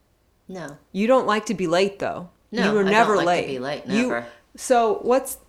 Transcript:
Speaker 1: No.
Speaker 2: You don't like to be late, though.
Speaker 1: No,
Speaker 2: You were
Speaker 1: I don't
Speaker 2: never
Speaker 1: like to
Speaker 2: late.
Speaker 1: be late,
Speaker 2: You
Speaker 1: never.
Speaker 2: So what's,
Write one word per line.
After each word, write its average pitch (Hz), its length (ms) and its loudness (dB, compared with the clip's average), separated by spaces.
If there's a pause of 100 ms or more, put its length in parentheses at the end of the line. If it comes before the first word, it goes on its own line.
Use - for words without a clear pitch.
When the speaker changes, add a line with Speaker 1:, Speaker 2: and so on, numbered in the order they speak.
(480)
Speaker 1:
No. 160 280 -14 (140)
Speaker 2:
You 196 160 -2
don't 254 200 4
like 214 200 0
to 220 80 -4
be 180 120 -4
late, 190 320 0
though. 156 300 -8 (220)
Speaker 1:
No, 214 160 -2
Speaker 2:
You 208 80 2
were 214 60 2
Speaker 1:
I - 20 2
don't 190 100 2
Speaker 2:
never 214 240 4
Speaker 1:
like 175 80 2
to - 40 2
Speaker 2:
late. 175 180 0
Speaker 1:
be 135 120 -6
late, 131 280 -8
Speaker 2:
You 214 220 0
Speaker 1:
never. 233 180 -4 (280)
Speaker 2:
So 233 460 2
what's, - 380 0 (100)